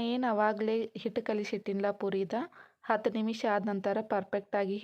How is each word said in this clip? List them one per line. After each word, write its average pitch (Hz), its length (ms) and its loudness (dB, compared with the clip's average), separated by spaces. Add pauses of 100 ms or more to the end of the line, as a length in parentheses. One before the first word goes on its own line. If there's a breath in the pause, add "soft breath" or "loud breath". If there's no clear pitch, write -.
(120)
ಏನ್ 254 200 0
ಅವಾಗ್ಲೇ 214 440 2 (260)
ಹಿಟ್ಟು 226 260 -2
ಕಲಿಸಿಟ್ಟಿನ್ಲ 202 580 -2 (140)
ಪೂರಿದ, 196 340 0 (540 loud breath)
ಹತ್ತು 220 300 2
ನಿಮಿಷ 220 220 -2 (140)
ಆದ 202 160 2
ನಂತರ 196 260 0 (180)
ಪರ್ಫೆಕ್ಟಾಗಿ 202 680 0